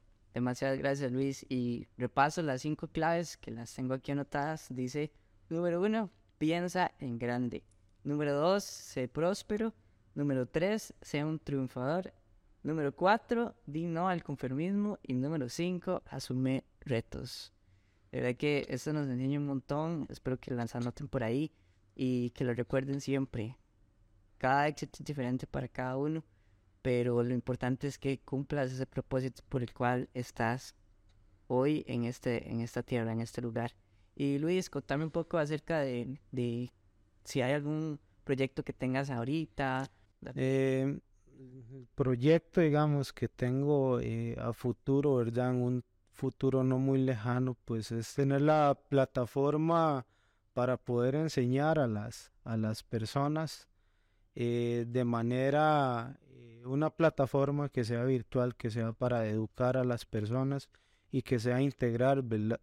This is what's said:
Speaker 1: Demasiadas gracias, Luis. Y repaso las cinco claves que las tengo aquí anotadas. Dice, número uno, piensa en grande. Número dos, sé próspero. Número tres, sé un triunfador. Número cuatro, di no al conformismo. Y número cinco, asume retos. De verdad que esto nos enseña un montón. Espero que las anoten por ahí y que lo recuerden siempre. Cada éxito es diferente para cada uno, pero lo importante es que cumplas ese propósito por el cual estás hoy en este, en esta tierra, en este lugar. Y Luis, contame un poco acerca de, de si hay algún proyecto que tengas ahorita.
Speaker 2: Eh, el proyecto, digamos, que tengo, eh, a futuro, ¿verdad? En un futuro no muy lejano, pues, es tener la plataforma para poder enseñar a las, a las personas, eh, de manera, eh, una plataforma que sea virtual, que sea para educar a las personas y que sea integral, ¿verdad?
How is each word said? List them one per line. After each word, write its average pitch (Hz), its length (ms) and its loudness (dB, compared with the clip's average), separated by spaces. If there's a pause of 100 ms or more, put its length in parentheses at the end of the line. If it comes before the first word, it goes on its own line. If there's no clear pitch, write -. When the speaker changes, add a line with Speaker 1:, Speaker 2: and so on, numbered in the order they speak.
(340)
Speaker 1:
Demasiadas 127 460 0
gracias, 139 320 0
Luis. 135 360 -2
Y 120 480 -2
repaso 135 460 2
las 135 200 -2
cinco 156 260 -4
claves 165 500 -2
que - 140 -14
las 117 240 -10
tengo 127 180 -2
aquí 135 180 -6
anotadas. 143 600 -4
Dice, 127 400 -4 (380)
número 170 300 0
uno, 214 300 0 (300)
piensa 175 580 0
en 120 220 -6
grande. 123 440 -2 (400)
Número 147 300 0
dos, 180 300 2
sé - 440 -6
próspero. 202 680 -2 (400)
Número 135 320 0
tres, 196 540 -2
sé 147 220 -2
un 156 140 -2
triunfador. 143 760 -2 (500)
Número 147 320 -2
cuatro, 226 600 2 (120)
di 156 180 -4
no 175 240 0
al 170 140 -2
conformismo. 170 800 -2
Y 135 100 -4
número 131 360 0
cinco, 180 580 -2
asume 131 580 -2 (160)
retos. - 720 -6 (580)
De 127 100 -4
verdad 123 160 0
que 147 320 0
esto 143 240 -4
nos 147 140 0
enseña 131 320 0
un 143 80 -2
montón. 143 600 -4
Espero 127 320 -6
que - 140 -8
las 120 220 -4
anoten 123 320 -4
por 127 160 -2
ahí 131 280 -2 (440)
y 123 340 0
que - 140 -4
lo 123 100 0
recuerden 135 480 -2
siempre. 131 560 -4 (800)
Cada 139 300 2
éxito - 320 -6
es 143 60 -12
diferente 127 420 -2
para 131 200 -6
cada 127 300 -4
uno, 156 260 -2 (600)
pero 120 400 4
lo 123 100 0
importante 127 540 -2
es 135 100 -6
que 135 220 -2
cumplas 139 520 -4
ese 131 140 -4
propósito 131 640 -4
por 127 140 -2
el 113 100 -8
cual 123 400 0
estás 123 600 -2 (720)
hoy 135 400 2
en 120 160 -2
este, 120 480 -4
en 113 80 -2
esta 117 240 -4
tierra, 113 300 -2
en 113 80 -2
este 113 200 -6
lugar. 117 300 -4 (420)
Y 139 240 0
Luis, 175 320 0
contame 143 360 -2
un 151 60 -6
poco 170 280 -2
acerca 151 400 -2
de, 135 400 -2 (120)
de 120 400 -4 (520)
si - 180 -2
hay 127 120 2
algún 147 460 -2 (260)
proyecto 135 380 -2
que - 100 -8
tengas 135 360 -2
ahorita. 135 800 -2 (460)
Speaker 2:
Eh, 135 640 2 (400)
el 127 560 -18
proyecto, 139 640 4
digamos, 147 500 4
que - 160 -4
tengo, 131 720 2
eh, 117 400 -4
a 117 140 -2
futuro, 139 640 2
¿verdad? 120 340 2
En 127 140 2
un 123 200 0 (280)
futuro 131 520 0
no 131 140 2
muy 135 220 2
lejano, 127 640 0
pues, 113 260 -4
es 117 220 -4
tener 139 280 4
la 147 360 6 (100)
plataforma 143 1160 2 (480)
para 123 240 2
poder 123 380 2
enseñar 147 640 2
a 131 80 4
las, 110 440 -6 (120)
a 113 120 -4
las 110 280 -2
personas, 143 840 -2 (680)
eh, 120 520 0
de 123 180 0
manera, 127 1200 2
eh, 120 380 -20
una 143 260 0
plataforma 143 800 2
que 123 140 0
sea 117 200 0
virtual, 123 520 0
que - 140 -4
sea 113 240 -2
para 120 340 0
educar 110 480 0
a 131 80 2
las 120 220 0
personas 131 640 -2 (420)
y 131 120 0
que 123 160 2
sea 123 220 2
integral, 131 600 2
¿verdad? 110 420 0